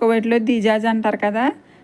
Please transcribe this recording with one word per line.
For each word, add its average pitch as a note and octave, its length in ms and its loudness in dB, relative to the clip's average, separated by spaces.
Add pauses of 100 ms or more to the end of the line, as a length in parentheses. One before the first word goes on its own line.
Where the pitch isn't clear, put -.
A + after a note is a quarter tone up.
కువైట్లో A3+ 380 2
డిజాజ్ A3 480 0
అంటారు A3 300 0
కదా, A3 360 -2 (320)